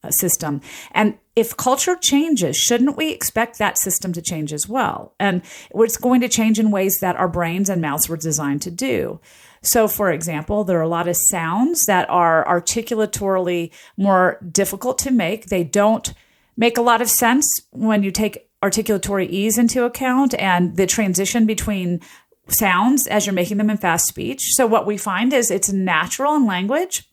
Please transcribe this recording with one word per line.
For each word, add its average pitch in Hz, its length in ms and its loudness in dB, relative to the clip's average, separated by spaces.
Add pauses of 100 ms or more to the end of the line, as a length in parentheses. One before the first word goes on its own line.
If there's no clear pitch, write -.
uh, - 60 -8
system. 151 500 -2 (320)
And 208 260 0 (160)
if 226 220 0
culture 262 400 0
changes, 277 600 0
shouldn't 247 400 2
we 311 140 -2
expect - 480 -4
that 208 200 -2
system 185 340 -4
to 170 100 -6
change 156 300 -6
as 151 160 -6
well? 226 500 -4
And 185 240 0 (320)
it's 220 220 2
going 247 240 2
to 240 80 0
change 220 300 2
in 220 120 2
ways 190 300 0
that 180 160 -2
our 180 100 0
brains 175 440 -2
and 180 100 0
mouths 151 280 -2
were 165 80 -6
designed 151 460 -4
to 180 80 -10
do. 170 480 -4 (440)
So, 220 260 2
for 202 240 0
example, 160 500 -4
there 180 160 0
are 160 40 2
a 165 60 0
lot 170 200 -2
of 175 80 -2 (140)
sounds 196 560 0
that 185 220 2
are 165 380 4
articulatorily 190 1300 -2 (240)
more 190 420 2 (140)
difficult 196 460 0
to 269 120 -4
make. 214 360 0
They 180 180 0
don't 208 480 0 (440)
make 233 220 2
a 240 40 2
lot 233 180 4
of 233 80 -2
sense 254 420 4 (200)
when 220 320 0
you 196 100 -2
take 208 360 -4 (140)
articulatory 196 680 0
ease 208 300 0
into 240 260 2
account 254 500 0
and 180 420 0
the 190 100 2
transition 196 580 0
between 190 560 -2 (500)
sounds 220 560 2
as 202 200 0
you're 196 80 -2
making 185 240 0
them 214 120 2
in 214 60 -2
fast 170 300 0
speech. - 340 -6 (120)
So 254 140 2
what 220 200 2
we 208 100 -2
find 208 360 0
is 247 180 2
it's 196 220 0
natural 190 640 0
in 277 120 4
language 214 680 -2